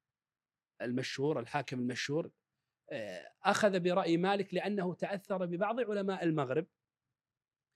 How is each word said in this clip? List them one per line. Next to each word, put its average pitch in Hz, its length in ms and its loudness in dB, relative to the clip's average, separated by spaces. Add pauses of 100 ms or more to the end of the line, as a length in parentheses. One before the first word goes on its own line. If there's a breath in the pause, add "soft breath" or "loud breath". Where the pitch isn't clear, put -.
(800)
المشهور، 131 580 -2
الحاكم 131 400 -4
المشهور، 131 520 -2 (600)
آه، 101 420 -10 (100)
أخذ 196 360 4
برأي 175 380 2
مالك 190 360 0
لأنه 180 400 -2
تأثر 185 520 -4
ببعض 202 340 0
علماء 196 440 0
المغرب 156 440 2 (1080)